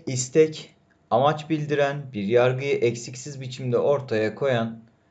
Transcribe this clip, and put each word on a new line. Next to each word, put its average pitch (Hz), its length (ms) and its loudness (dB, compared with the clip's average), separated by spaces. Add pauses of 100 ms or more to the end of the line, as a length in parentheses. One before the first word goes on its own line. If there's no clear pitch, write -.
istek, 156 680 0 (360)
amaç 143 400 2
bildiren, 143 520 0 (100)
bir 104 100 -6
yargıyı 127 520 2
eksiksiz 131 680 -4
biçimde 127 380 -2
ortaya 110 560 0
koyan, 117 460 -2 (300)